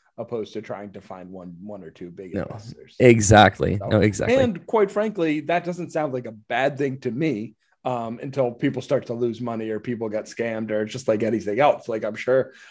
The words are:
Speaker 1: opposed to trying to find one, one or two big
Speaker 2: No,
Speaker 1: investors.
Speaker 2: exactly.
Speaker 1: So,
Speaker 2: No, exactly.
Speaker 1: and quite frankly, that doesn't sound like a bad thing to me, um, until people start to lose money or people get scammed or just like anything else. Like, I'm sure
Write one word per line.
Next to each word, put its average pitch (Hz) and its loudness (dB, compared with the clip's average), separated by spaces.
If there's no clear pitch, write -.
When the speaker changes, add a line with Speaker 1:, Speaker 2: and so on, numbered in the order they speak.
Speaker 1:
opposed 113 -8
to 107 -10
trying 101 -12
to 98 -16
find 92 -16
one, 90 -14
one 101 -14
or 80 -16
two 87 -16
big 92 -16
Speaker 2:
No, 95 -4
Speaker 1:
investors. - -16
Speaker 2:
exactly. 104 8
Speaker 1:
So, 98 -6
Speaker 2:
No, 107 4
exactly. 104 2
Speaker 1:
and 240 0
quite 214 2
frankly, 185 -2
that 170 0
doesn't 170 -8
sound 151 -2
like 123 -6
a 110 -12
bad 127 -2
thing 135 -2
to 127 -4
me, 123 -4
um, 120 -4
until 135 -2
people 131 -2
start 127 -2
to 120 -6
lose 117 -2
money 113 -6
or 107 -4
people 113 -6
get 107 -6
scammed 113 -6
or 107 0
just 123 -10
like 110 2
anything 110 0
else. 147 2
Like, 113 -4
I'm 107 -6
sure 127 0